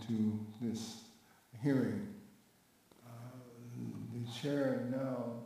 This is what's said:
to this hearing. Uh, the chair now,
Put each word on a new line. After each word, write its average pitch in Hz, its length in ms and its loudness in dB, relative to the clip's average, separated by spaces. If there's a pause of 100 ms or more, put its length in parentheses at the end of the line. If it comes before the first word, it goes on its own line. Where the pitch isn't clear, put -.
to 107 320 4 (220)
this 110 360 -2 (640)
hearing. 113 440 4 (960)
Uh, 120 60 -18 (1040)
the 120 180 -2
chair 131 600 2
now, 127 540 0